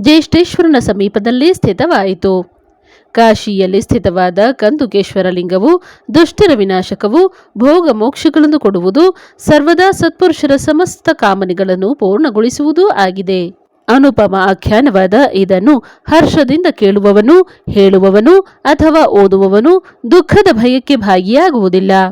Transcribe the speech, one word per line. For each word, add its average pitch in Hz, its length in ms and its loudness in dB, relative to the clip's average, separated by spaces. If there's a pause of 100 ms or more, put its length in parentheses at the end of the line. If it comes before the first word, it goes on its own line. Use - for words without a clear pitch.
ಜ್ಯೇಷ್ಠೇಶ್ವರನ 320 800 0
ಸಮೀಪದಲ್ಲೇ 214 720 -2
ಸ್ಥಿತವಾಯಿತು. 196 920 -2 (680)
ಕಾಶಿಯಲ್ಲಿ 208 680 0
ಸ್ಥಿತವಾದ 185 580 -2 (120)
ಕಂದುಕೇಶ್ವರ 208 800 -2
ಲಿಂಗವು 185 520 -2 (340)
ದುಷ್ಟರ 339 400 2
ವಿನಾಶಕವು, 208 800 -2 (240)
ಭೋಗ 302 320 2
ಮೋಕ್ಷಗಳನ್ನು 294 720 0
ಕೊಡುವುದು, 196 560 0 (220)
ಸರ್ವದಾ 320 540 0
ಸತ್ಪುರುಷರ 320 640 -2
ಸಮಸ್ತ 311 580 -4
ಕಾಮನೆಗಳನ್ನು 190 840 -2
ಪೂರ್ಣಗೊಳಿಸುವುದೂ 269 920 -2
ಆಗಿದೆ. 190 600 -4 (420)
ಅನುಪಮ 226 460 2
ಆಖ್ಯಾನವಾದ 190 800 0 (200)
ಇದನ್ನು 196 460 0 (280)
ಹರ್ಷದಿಂದ 302 640 0
ಕೇಳುವವನು, 208 760 2 (220)
ಹೇಳುವವನು 196 720 2
ಅಥವಾ 302 640 0
ಓದುವವನು 202 920 0 (120)
ದುಃಖದ 381 400 2
ಭಯಕ್ಕೆ 247 440 -2
ಭಾಗಿಯಾಗುವುದಿಲ್ಲ. 196 960 0 (200)